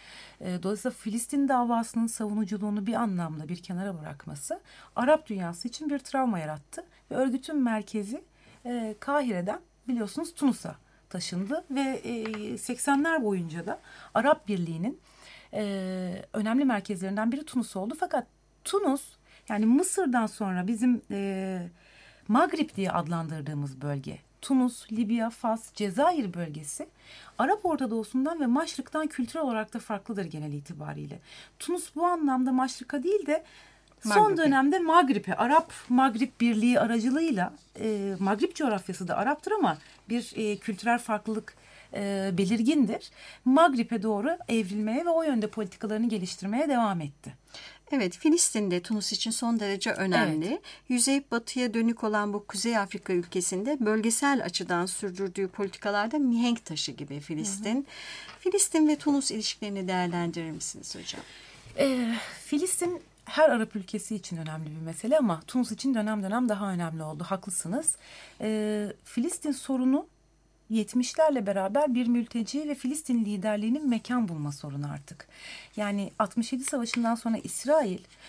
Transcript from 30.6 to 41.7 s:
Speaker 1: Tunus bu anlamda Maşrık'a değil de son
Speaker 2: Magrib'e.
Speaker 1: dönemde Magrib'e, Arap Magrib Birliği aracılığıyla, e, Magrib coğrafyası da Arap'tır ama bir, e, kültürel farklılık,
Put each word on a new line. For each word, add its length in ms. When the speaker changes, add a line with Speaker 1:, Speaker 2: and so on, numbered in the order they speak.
Speaker 1:
Tunus 360
bu 100
anlamda 460
Maşrık'a 520
değil 220
de 180
son 180
Speaker 2:
Magrib'e. 160
Speaker 1:
dönemde 420
Magrib'e, 560
Arap 380
Magrib 420
Birliği 380
aracılığıyla, 760
e, 400
Magrib 340
coğrafyası 540
da 100
Arap'tır 340
ama 260
bir, 260
e, 220
kültürel 420
farklılık, 560